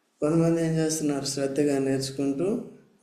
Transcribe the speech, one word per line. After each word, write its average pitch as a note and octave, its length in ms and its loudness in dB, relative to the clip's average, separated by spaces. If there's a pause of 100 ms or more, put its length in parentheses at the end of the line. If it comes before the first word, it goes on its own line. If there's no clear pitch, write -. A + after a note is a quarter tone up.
(200)
కొంతమంది E3 460 2
ఏం D#3+ 80 0
చేస్తున్నారు? D3+ 520 0
శ్రద్ధగా C#3 520 0
నేర్చుకుంటూ C#3 840 0 (420)